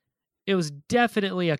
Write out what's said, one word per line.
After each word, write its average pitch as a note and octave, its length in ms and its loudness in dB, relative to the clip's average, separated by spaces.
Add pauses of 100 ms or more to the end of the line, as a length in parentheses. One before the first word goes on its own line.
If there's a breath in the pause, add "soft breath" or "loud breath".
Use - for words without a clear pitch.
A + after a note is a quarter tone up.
(480)
it G3 80 2
was D#3 160 0
definitely F#3+ 800 0
a D3 100 0